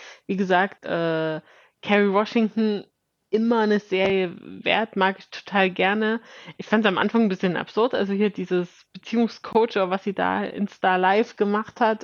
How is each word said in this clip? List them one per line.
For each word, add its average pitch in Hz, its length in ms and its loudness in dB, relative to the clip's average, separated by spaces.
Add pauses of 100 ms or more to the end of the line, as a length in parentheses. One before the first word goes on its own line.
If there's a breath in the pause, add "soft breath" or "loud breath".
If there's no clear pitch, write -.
(280 loud breath)
Wie 202 80 -2
gesagt, 185 480 0
äh, 160 580 -2 (400 soft breath)
Kerry 202 300 2
Washington, 214 720 0 (460)
immer 226 300 2
eine 208 200 2
Serie 190 640 0
wert, - 540 -2
mag 190 240 0
ich - 100 -20
total 190 400 0
gerne. 208 500 0 (380 loud breath)
Ich - 80 -16
fand's 214 220 2
am 185 100 2
Anfang 226 240 2
ein 220 80 4
bisschen 185 280 -2
absurd, - 360 -2
also 196 180 -2
hier 202 200 0
dieses 180 360 -4 (240)
Beziehungscoach 226 840 -2
oder 190 160 0
was 196 120 -4
sie 202 100 -4
da 185 300 -2
in 196 240 -4
Star 185 300 0
Live 196 380 2
gemacht 208 440 -2
hat, 220 240 0